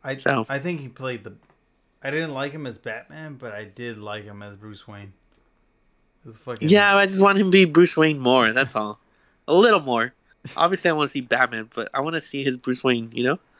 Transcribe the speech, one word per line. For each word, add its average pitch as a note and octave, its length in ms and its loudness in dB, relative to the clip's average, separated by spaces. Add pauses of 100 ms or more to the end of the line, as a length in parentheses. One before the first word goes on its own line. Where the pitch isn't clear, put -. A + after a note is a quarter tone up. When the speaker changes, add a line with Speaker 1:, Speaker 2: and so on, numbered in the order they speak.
Speaker 1:
I, C3+ 140 -8
Speaker 2:
So. C3 320 0
Speaker 1:
I C#3 100 -4
think E3 220 -6
he C3 80 -14
played B2 340 -10
the, G2 100 -16 (720)
I C3+ 80 -6
didn't D#3 220 -4
like C#3 180 -6
him D#3 160 -10
as G#2+ 100 -12
Batman, D3 580 -14
but B2+ 180 -14
I G#2+ 100 -10
did A2 360 -12
like G#2 260 -10
him G2+ 180 -16
as G2+ 140 -18
Bruce G#2 280 -20
Wayne. G2+ 280 -18 (1120)
It - 20 -20
was A2+ 100 -20
fucking B2 300 -8
Speaker 2:
Yeah, G3+ 280 6
I G3 100 6
just F#3+ 160 0
want G3 160 6
him F#3+ 100 2
to F#3 40 0
be F#3+ 120 8
Bruce E3 320 4
Wayne D#3 240 2
more, B2 320 4
that's B2+ 240 -2
all. G#2+ 240 -6 (480)
A D3 60 2
little G#3 260 6
more. B2 340 -2 (220)
Speaker 1:
<laughs> - 220 -16
Speaker 2:
Obviously, F3+ 320 2
I E3 40 2
wanna D3+ 140 0
see C3+ 140 -8
Batman, A#2+ 520 -2
but A#2 200 -6
I C3+ 80 -4
wanna D#3+ 180 -4
see C#3 240 -10
his C3 140 -2
Bruce B2+ 260 -4
Wayne, A#2 300 0
you A#2+ 100 -6
know? C3 160 -2 (200)